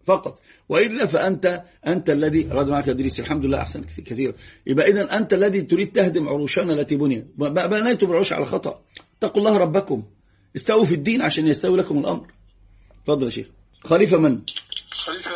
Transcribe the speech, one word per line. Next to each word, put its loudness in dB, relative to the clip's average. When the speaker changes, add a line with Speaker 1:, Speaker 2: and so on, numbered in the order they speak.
Speaker 1:
فقط. -2
وإلا 2
فأنت، 0
أنت 0
الذي 2
رد 0
معك 0
إدريس، -2
الحمد -4
لله 0
أحسن -8
كث-، -14
كثيرا. -6
يبقى 2
إذن 2
أنت 0
الذي 0
تريد -2
تهدم 0
عروشنا -2
التي -2
بنيت. -2
ب-، -4
ب-، -2
بنيتم 0
العروش 0
على -2
خطأ. -6
اتقوا 0
الله 4
ربكم، 0
استووا 4
في 2
الدين 0
عشان 0
يستوي 2
لكم 0
الأمر." -4
اتفضل 0
يا -2
شيخ. -10
خليفة 4
من؟ 4
Speaker 2:
خليفة -10